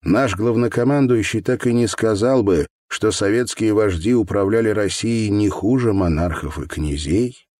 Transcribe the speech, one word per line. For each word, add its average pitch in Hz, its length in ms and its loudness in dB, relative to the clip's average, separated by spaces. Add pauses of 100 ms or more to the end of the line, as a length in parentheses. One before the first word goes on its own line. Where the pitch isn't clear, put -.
Наш 104 320 0
главнокомандующий 120 1040 0
так 127 280 -2
и 120 40 0
не 120 140 2
сказал 110 560 0
бы, 87 240 2 (260)
что 110 180 0
советские 110 600 0
вожди 101 400 2
управляли 107 560 2
Россией 107 640 -2
не 104 180 2
хуже 117 460 0
монархов 80 640 -2
и 67 80 -8
князей. 78 840 -4 (120)